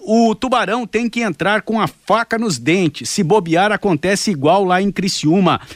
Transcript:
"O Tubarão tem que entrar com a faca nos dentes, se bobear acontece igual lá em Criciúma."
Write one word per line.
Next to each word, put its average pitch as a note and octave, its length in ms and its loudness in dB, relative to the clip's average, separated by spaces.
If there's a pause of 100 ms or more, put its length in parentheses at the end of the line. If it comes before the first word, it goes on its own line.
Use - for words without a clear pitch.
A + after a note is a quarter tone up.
"O A3+ 300 4
Tubarão A#3 500 -2
tem A3 240 -2
que A#3 120 -4
entrar G3+ 420 -2
com A3 180 -2
a E3+ 60 0
faca A3+ 500 -2
nos G#3 220 -2
dentes, D3+ 500 -2
se - 140 -2
bobear F3 480 2
acontece F#3+ 580 -2
igual E3 340 2
lá F3+ 200 2
em G3+ 80 0
Criciúma." F3 680 0 (160)